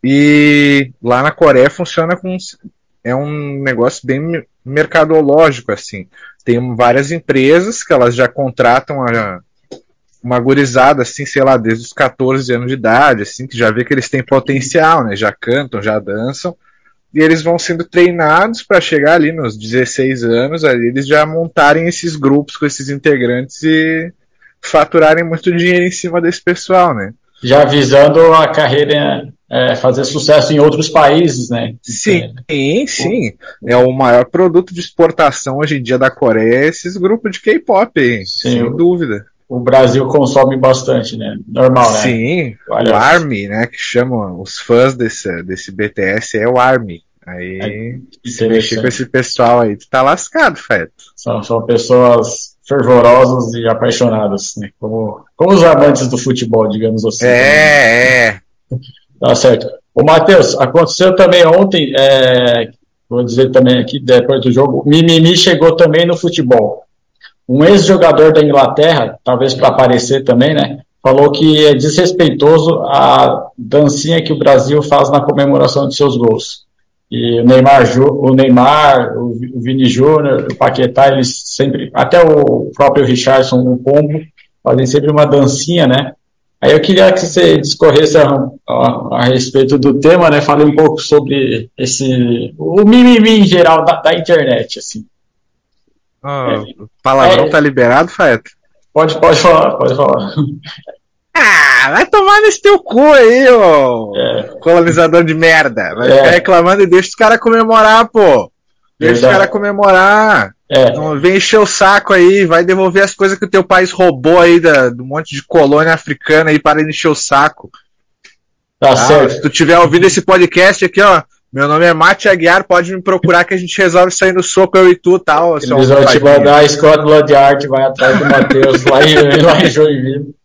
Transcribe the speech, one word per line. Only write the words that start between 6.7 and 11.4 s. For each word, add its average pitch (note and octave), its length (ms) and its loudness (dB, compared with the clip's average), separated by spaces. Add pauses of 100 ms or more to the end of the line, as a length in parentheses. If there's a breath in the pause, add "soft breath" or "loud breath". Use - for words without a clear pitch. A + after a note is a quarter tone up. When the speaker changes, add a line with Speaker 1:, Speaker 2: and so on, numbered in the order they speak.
Speaker 1:
várias B2 340 0
empresas E3 720 -2
que - 80 -8
elas B2 240 2
já B2+ 140 0
contratam C3 760 -2
a, A2 380 -6 (800)
uma B2 160 -4
gurizada, C3 640 0
assim, B2+ 240 -8
sei C#3 180 -4